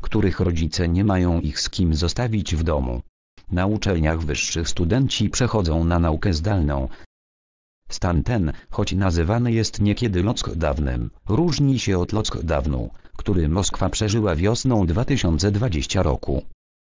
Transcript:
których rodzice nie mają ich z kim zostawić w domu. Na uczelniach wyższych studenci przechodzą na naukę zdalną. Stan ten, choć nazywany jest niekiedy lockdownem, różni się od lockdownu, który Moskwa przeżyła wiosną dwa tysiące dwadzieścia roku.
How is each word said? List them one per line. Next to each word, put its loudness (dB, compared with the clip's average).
których 0
rodzice 0
nie 2
mają 2
ich -4
z -4
kim 0
zostawić -2
w 0
domu. -2
Na 0
uczelniach 0
wyższych -4
studenci 0
przechodzą 0
na 2
naukę 2
zdalną. 0
Stan 0
ten, 0
choć -2
nazywany 2
jest 0
niekiedy 2
lockdownem, -2
różni 2
się 0
od 0
lockdownu, -2
który 2
Moskwa 0
przeżyła 0
wiosną 2
dwa 2
tysiące 2
dwadzieścia 0
roku. 0